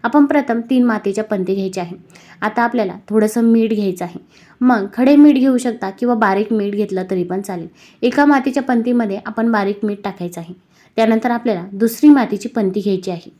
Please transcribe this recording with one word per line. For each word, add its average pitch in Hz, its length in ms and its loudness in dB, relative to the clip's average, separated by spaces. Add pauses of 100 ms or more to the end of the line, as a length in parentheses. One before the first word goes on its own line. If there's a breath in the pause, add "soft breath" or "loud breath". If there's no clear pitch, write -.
आपण 285 220 4
प्रथम 277 340 0 (100)
तीन 254 140 2
मातीच्या 214 400 -2
पणती 190 320 -4
घ्यायच्या 190 280 -6
आहे. 170 120 -12 (460 loud breath)
आता 220 200 -2
आपल्याला 233 320 -2 (160)
थोडंसं 214 340 0
मीठ 226 300 2
घ्यायचं 190 320 -4
आहे. 170 140 -14 (420 soft breath)
मग 240 320 2
खडे 269 220 4
मीठ 294 200 8
घेऊ 262 220 2
शकता 233 320 -4
किंवा 240 260 -2
बारीक 208 380 0
मीठ 202 200 -2
घेतलं 196 360 -4
तरी 185 140 -2
पण 180 180 -6
चालेल. 175 260 -10 (340 soft breath)
एका 254 240 2
मातीच्या 269 380 0
पणतीमध्ये 233 640 -2
आपण 226 260 -2
बारीक 202 340 -2
मीठ 208 180 -4
टाकायचं 175 380 -8
आहे. 165 120 -16 (440 soft breath)
त्यानंतर 220 340 0
आपल्याला 226 420 -4
दुसरी 226 360 2
मातीची 226 400 4
पणती 202 300 -2
घ्यायची 190 320 -4
आहे. 170 280 -12